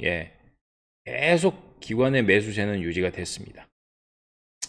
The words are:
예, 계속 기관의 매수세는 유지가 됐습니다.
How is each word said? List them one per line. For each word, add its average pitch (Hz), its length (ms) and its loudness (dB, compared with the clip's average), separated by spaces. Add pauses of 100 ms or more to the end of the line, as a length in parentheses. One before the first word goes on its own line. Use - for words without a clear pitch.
예, 85 300 -2 (720)
계속 170 720 0
기관의 127 440 2
매수세는 104 580 2
유지가 87 300 -2
됐습니다. - 560 -12 (1000)